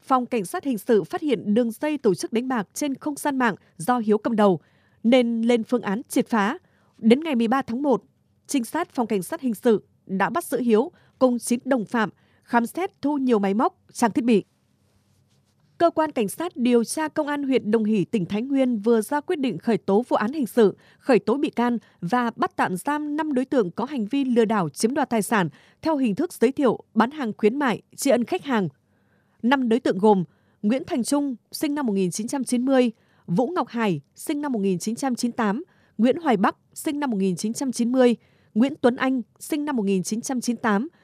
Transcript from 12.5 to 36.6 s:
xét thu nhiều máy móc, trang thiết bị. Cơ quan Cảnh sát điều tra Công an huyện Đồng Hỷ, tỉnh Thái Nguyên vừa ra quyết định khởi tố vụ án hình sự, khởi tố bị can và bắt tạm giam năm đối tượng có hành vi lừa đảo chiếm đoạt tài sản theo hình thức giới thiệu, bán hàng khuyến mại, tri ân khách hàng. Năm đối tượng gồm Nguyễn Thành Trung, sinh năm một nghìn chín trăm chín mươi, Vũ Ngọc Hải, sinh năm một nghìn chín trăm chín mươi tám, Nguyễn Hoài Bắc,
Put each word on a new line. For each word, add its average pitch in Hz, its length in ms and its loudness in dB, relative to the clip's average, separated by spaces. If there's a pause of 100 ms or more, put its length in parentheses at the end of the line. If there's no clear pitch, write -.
xét - 360 -8
thu 294 160 -2
nhiều 247 220 2
máy 196 140 0
móc, 254 240 0 (160)
trang 226 180 2
thiết 247 120 -2
bị. 226 200 4 (1300)
Cơ 339 120 4
quan 311 220 0
Cảnh 226 160 0
sát 339 300 -8
điều 240 260 4
tra 311 240 -4
Công 302 200 -4
an 285 160 -4
huyện 262 280 0
Đồng 226 120 2
Hỷ, 208 220 2
tỉnh 185 200 -2
Thái 202 160 -4
Nguyên 262 360 0
vừa 220 240 2
ra 285 200 -4
quyết 359 180 -4
định 247 180 -2
khởi 214 200 0
tố 196 300 0
vụ 302 80 0
án 226 180 -2
hình 294 140 -2
sự, 214 300 2 (200)
khởi 226 220 2
tố 226 180 -2
bị 294 120 -2
can 240 280 -2 (240)
và 233 340 0
bắt 339 200 -4
tạm 185 220 0
giam 294 380 -4
năm 311 180 -2
đối 254 120 0
tượng 220 260 0
có 214 140 -6
hành 269 200 -4
vi 277 200 -2
lừa 233 200 2
đảo 196 240 0
chiếm 226 240 -2
đoạt 294 160 -2
tài 226 120 0
sản 190 280 0 (320)
theo 320 160 0
hình 240 180 0
thức 320 180 -4
giới - 180 0
thiệu, 269 320 0 (100)
bán 226 180 2
hàng 277 260 -6
khuyến 226 220 0
mại, 254 220 -2 (140)
tri - 140 -2
ân 240 140 4
khách 359 200 -4
hàng. 220 260 0 (720)
Năm 254 280 2
đối 220 100 2
tượng 233 180 -2
gồm 196 260 4 (380)
Nguyễn 254 260 0
Thành 277 160 -2
Trung, 285 320 -2 (160)
sinh 285 240 -4
năm 294 100 -4
một 214 80 -2
nghìn 190 180 0
chín 220 160 -6
trăm 269 160 -4
chín 247 220 -2
mươi, 254 260 4 (360)
Vũ 214 200 2
Ngọc 330 200 -2
Hải, 208 340 -2 (140)
sinh 294 260 -6
năm 294 100 -4
một 233 80 -2
nghìn 190 200 0
chín 220 160 -6
trăm 247 200 -4
chín 240 140 -4
mươi 240 80 -10
tám, 226 260 -2 (340)
Nguyễn 247 200 4
Hoài 302 200 2
Bắc, 233 180 0 (180)